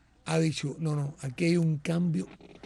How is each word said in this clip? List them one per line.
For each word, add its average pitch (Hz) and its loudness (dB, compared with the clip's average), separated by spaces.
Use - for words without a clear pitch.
ha 160 0
dicho, 151 0
"No, 156 0
no, 143 -2
aquí 139 -4
hay 170 4
un 160 2
cambio 170 0